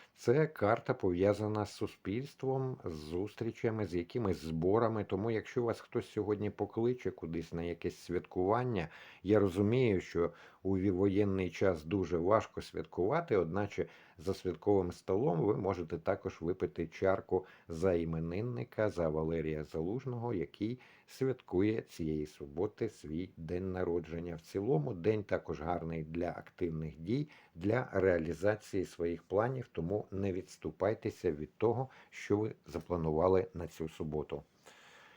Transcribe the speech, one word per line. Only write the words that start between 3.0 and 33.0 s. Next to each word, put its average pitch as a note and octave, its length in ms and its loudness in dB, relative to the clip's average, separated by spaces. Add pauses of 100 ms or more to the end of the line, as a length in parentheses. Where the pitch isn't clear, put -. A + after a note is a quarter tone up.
з F2 100 -4
якимись F2+ 420 0
зборами. F#2+ 680 2
Тому, G2+ 280 -2
якщо A2 320 -2
вас A2+ 160 -2
хтось - 320 -6
сьогодні G#2 380 0
покличе A2+ 600 -2
кудись E2 420 -6
на E2+ 100 -4
якесь E2+ 340 -4
святкування, F#2 920 0 (340)
я G#2 160 6
розумію, G2+ 600 4
що E2+ 300 0 (320)
у F#2+ 140 2
ві-, G2 140 4
воєнний F#2+ 580 2
час E2+ 360 2
дуже F2 320 0
важко F#2+ 440 2
святкувати, G#2 760 0
одначе F2+ 480 0 (320)
за E2+ 160 -4
святковим F#2 580 2
столом C3+ 500 0
ви G#2+ 160 2
можете F2+ 400 -2
також - 440 -4
випити E2+ 460 -2
чарку F#2+ 580 0 (220)
за E2+ 260 2
іменинника, F2+ 960 -2
за E2+ 200 0
Валерія D#2 540 -2
Залужного, A#2 720 -6
який G#2 460 -4 (280)
святкує A2 720 0
цієї D#2 440 -4
суботи D#2+ 640 -6
свій E2+ 480 -8
день F2+ 340 -4
народження. E2+ 640 -2
В E2 60 -12
цілому C3 520 -2
день G2+ 300 0
також E2 380 -4
гарний E2 420 -2
для E2+ 260 -4
активних D#2+ 720 -6
дій, A#2+ 300 -4 (260)
для G#2+ 360 0
реалізації F2+ 920 2
своїх E2+ 380 -4
планів, B2 480 0
тому E2+ 400 -2
не G2 220 -2
відступайтеся F#2 960 -2
від D2+ 260 -8
того, A#2+ 320 0 (200)
що - 280 0
ви G#2+ 160 -2 (140)
запланували E2+ 840 4